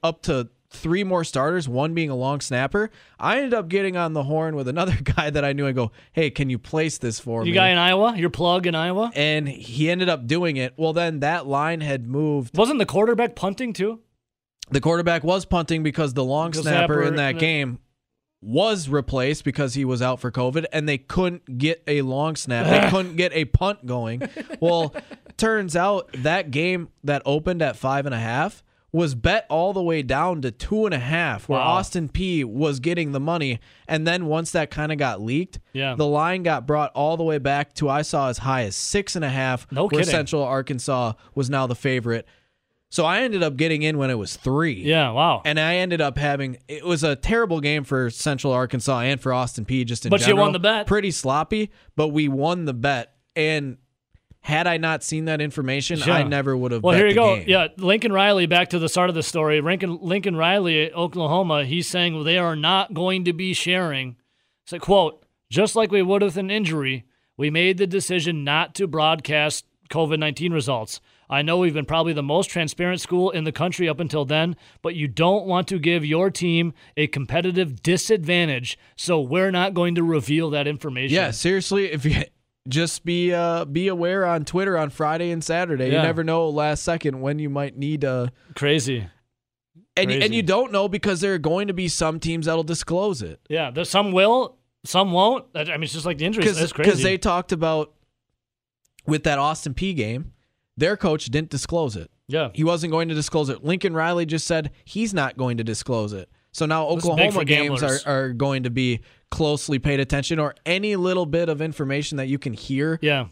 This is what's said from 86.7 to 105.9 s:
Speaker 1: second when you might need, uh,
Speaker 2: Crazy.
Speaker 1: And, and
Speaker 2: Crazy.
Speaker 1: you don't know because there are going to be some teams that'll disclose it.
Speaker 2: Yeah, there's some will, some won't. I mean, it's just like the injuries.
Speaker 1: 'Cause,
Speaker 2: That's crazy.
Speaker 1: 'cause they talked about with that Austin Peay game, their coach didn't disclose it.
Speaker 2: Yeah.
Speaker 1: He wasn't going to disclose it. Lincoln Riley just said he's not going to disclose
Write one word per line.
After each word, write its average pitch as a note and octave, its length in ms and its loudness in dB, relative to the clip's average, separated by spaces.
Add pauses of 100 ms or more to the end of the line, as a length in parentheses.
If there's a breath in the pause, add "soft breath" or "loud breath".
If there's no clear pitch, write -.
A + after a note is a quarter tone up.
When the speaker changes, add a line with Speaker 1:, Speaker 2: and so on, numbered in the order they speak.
Speaker 1:
second D#3+ 380 -2
when C#3+ 160 -2
you D3+ 100 -4
might C#3+ 300 -4
need, C#3+ 260 -2
uh, B2+ 220 0 (280 soft breath)
Speaker 2:
Crazy. C3+ 520 0 (920)
Speaker 1:
And, F#3+ 140 4
and G3+ 100 2
Speaker 2:
Crazy. G#3+ 160 2
Speaker 1:
you A3+ 60 0
don't G3 280 2
know G3+ 160 2
because F#3+ 360 -2
there G3 100 0
are F3+ 60 -2
going E3+ 300 -2
to G3+ 40 -4
be F3+ 160 -2
some D#3+ 320 -2
teams E3 240 -4
that'll E3 200 0
disclose E3+ 580 -2
it. D#2+ 260 -12
Speaker 2:
Yeah, D3 220 -2
there's D#3+ 180 -6
some G3+ 240 2
will, G#3 460 4 (260)
some F#3 280 2
won't. G#3 420 4
I D3+ 100 -2
mean, D#3+ 200 -4
it's C#3+ 100 -6
just D#3 100 -8
like E3 140 -2
the D#3 80 -2
injuries. G#3+ 220 2
Speaker 1:
'Cause, F3+ 100 0
Speaker 2:
That's D#3+ 160 0
crazy. E3 160 4
Speaker 1:
'cause F3 120 4
they F#3+ 140 2
talked F3+ 360 0
about D#3+ 420 -2 (1120)
with D3+ 180 0
that C#3+ 140 4
Austin D3 340 -2
Peay F#3 240 -2
game, A#2+ 360 -4 (440)
their E3+ 220 2
coach D#3 280 0
didn't D3 240 -2
disclose C#3+ 460 -4
it. E2+ 140 -10 (180)
Speaker 2:
Yeah. C#3+ 240 -2
Speaker 1:
He D#3 120 0
wasn't E3+ 280 0
going E3 160 0
to D#3+ 60 -4
disclose D3+ 340 0
it. C3 160 -6
Lincoln E3+ 300 0
Riley E3 320 0
just D#3 200 -4
said D#3 260 -2 (120)
he's G#3 300 -4
not C#3 240 -2
going B2 180 0
to A2+ 80 -4
disclose A2 480 -4